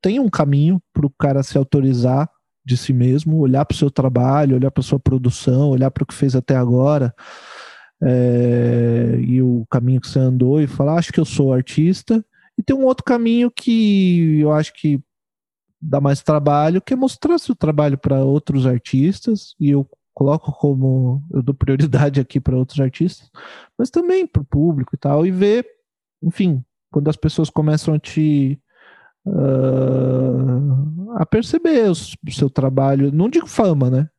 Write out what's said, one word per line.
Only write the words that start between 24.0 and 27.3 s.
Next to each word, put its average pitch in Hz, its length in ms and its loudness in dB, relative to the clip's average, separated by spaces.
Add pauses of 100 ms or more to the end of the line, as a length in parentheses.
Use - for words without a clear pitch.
pro - 180 -2
público 143 520 -2
e - 20 -12
tal, 147 280 0
e 190 60 0
ver, 208 340 0 (580)
enfim, 165 400 0 (280)
quando 147 180 0
as 151 80 -4
pessoas 156 320 -2